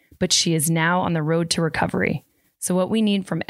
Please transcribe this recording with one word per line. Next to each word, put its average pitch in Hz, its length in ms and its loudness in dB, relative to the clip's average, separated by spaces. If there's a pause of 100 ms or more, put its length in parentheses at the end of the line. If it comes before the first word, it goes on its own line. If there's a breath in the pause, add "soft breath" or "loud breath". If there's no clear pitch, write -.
(200 soft breath)
but 185 120 -2
she 165 240 2
is 160 160 0
now 165 300 2
on 170 100 -2
the 165 100 0
road 165 280 0
to - 120 0
recovery. - 640 -2 (360)
So - 140 -2
what 185 160 0
we 220 120 0
need 202 260 0
from 170 220 -4